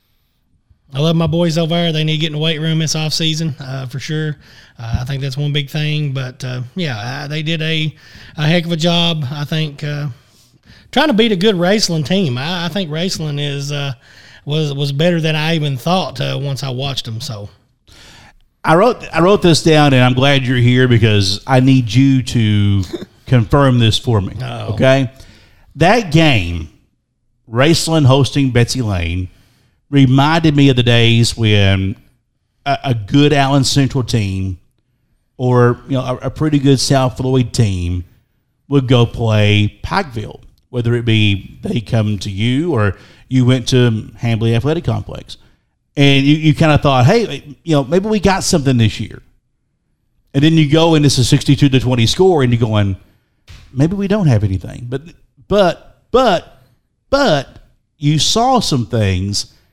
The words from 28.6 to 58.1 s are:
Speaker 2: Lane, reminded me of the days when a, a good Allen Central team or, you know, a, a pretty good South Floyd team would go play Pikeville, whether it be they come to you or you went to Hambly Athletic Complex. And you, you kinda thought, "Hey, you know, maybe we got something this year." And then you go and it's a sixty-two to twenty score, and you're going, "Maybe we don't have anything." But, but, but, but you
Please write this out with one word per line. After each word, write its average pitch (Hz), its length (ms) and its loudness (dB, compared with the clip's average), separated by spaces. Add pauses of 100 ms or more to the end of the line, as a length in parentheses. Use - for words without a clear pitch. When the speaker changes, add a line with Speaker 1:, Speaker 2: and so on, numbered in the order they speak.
Speaker 2:
Lane, 90 460 -4 (600)
reminded 143 680 4
me 139 120 6
of 131 80 4
the 123 60 2
days 117 540 2
when 98 580 2 (720)
a, 139 220 -2
a 131 80 -2
good 139 380 2
Allen 139 300 2
Central 135 400 0
team 95 560 -4 (800)
or, 123 500 2
you - 60 -6
know, 131 100 0
a, 127 240 -6
a 131 40 -4
pretty 151 280 0
good 139 220 4
South 131 360 0
Floyd 131 360 -2
team 90 520 -2 (640)
would 135 200 0
go 120 180 4
play 104 800 0
Pikeville, 123 580 -8 (280)
whether 120 240 -2
it 117 100 -4
be 107 580 0
they 190 180 -4
come 107 380 -2
to 104 120 -10
you 123 440 -2
or 104 220 -2 (320)
you 127 160 2
went 127 240 0
to 123 220 2 (280)
Hambly 117 380 -2
Athletic 151 280 -2
Complex. - 520 -8 (600)
And 139 280 4
you, 147 100 4
you 156 180 2
kinda 156 220 2
thought, 135 300 2
"Hey, 147 560 -2
you 165 120 -2
know, 139 80 2
maybe 170 260 -2
we 214 120 0
got 190 240 0
something 135 320 0
this 113 240 0
year." 78 220 -12 (1120)
And 139 100 2
then 160 100 4
you 156 160 2
go 160 240 4
and 147 120 2
it's 135 100 2
a 127 80 2
sixty-two 143 460 2
to 131 100 2
twenty 120 260 0
score, 180 360 2
and 123 100 2
you're 117 80 0
going, 104 360 0 (760)
"Maybe 160 240 0
we 202 100 -4
don't 196 200 0
have 110 180 2
anything." 95 460 -6
But, 139 140 -8 (440)
but, 185 600 -2
but, 220 520 0 (460)
but 214 400 0 (480)
you 151 220 0